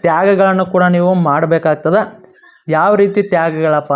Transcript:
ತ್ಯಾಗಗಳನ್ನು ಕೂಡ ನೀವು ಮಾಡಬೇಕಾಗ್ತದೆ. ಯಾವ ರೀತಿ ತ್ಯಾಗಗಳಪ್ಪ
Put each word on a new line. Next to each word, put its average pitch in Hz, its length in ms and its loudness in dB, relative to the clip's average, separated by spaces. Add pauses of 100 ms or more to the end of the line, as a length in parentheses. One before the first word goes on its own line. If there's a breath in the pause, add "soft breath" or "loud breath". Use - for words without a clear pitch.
ತ್ಯಾಗಗಳನ್ನು 190 600 2 (100)
ಕೂಡ 180 100 2 (120)
ನೀವು 175 140 0 (180)
ಮಾಡಬೇಕಾಗ್ತದೆ. 160 720 0 (760 soft breath)
ಯಾವ 190 260 2
ರೀತಿ 202 180 0 (120)
ತ್ಯಾಗಗಳಪ್ಪ 156 640 -2